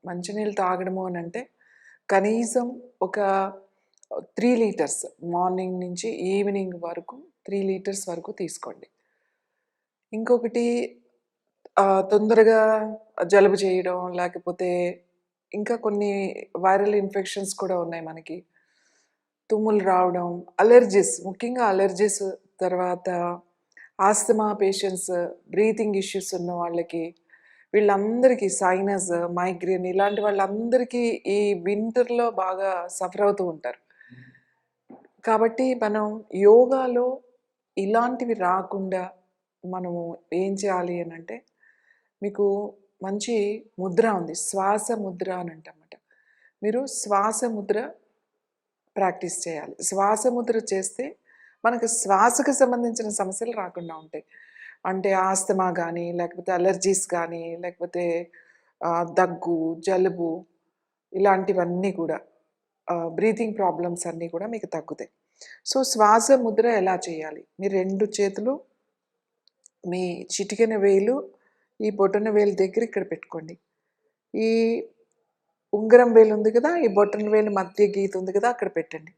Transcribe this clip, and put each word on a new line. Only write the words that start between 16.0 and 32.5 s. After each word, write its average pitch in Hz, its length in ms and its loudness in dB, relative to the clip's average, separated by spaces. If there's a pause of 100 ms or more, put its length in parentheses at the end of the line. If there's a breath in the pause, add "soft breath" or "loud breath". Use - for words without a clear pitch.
వైరల్ 196 360 4
ఇన్ఫెక్షన్స్ 196 600 -4
కూడా 185 260 -4
ఉన్నాయి 165 220 -8
మనకి, 160 420 -14 (1040)
తుమ్ములు 214 280 2
రావడం, 180 640 0 (180)
అలర్జీస్, 208 680 6
ముఖ్యంగా 240 380 -4
అలర్జీస్, 196 680 0 (280)
తర్వాత 180 760 -4 (640 loud breath)
ఆస్తమా 214 520 2
పేషెంట్స్, 190 760 -2 (220)
బ్రీతింగ్ 214 440 0
ఇష్యూస్ 196 400 -4
ఉన్న 175 180 -6
వాళ్ళకి, 170 640 -6 (600 soft breath)
వీళ్ళందరికీ 214 760 4
సైనస్, 190 640 0
మైగ్రేన్, 180 720 -2
ఇలాంటి 202 340 0
వాళ్ళందరికీ 233 1080 0
ఈ 202 280 0
వింటర్లో 226 760 0
బాగా 190 580 -4